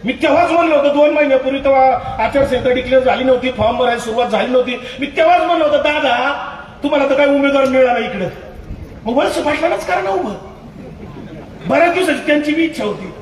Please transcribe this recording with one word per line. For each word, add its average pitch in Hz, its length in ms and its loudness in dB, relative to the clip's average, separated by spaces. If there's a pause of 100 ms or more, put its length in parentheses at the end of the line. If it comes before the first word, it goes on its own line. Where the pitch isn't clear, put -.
मी 247 80 -2
तेव्हाच 311 380 2
म्हणलं 330 240 2
होतं 285 220 4
दोन 294 140 6
महिन्यापूर्वी, 269 500 2
तेव्हा 262 640 2
आचारसंहिता 254 460 0
डिक्लेअर 247 320 2
झाली 247 220 0
नव्हती, 254 260 2
फॉर्म 220 260 0
भरायला 240 240 0
सुरुवात 226 260 -2
झाली 214 220 -2
नव्हती, 247 320 0 (200)
मी 285 60 -4
तेव्हाच 330 340 4
म्हणलं 330 240 2
होतं, 285 120 2
"दादा, 285 720 0 (340)
तुम्हाला 277 260 0
तर 269 60 -2
काही 285 160 4
उमेदवार 277 340 2
मिळाला 254 340 2
इकडं, 202 300 -6 (760)
मग 233 120 -2
वळसे 339 260 0
पाटलांनाच 311 440 -2
करा 370 140 -2
ना 381 100 -2
उभं." 339 240 -2 (1300)
बऱ्याच 339 280 4
दिवसाची 320 320 0
त्यांची 302 280 2
बी 330 100 2
इच्छा 254 200 -4
होती. 180 380 -8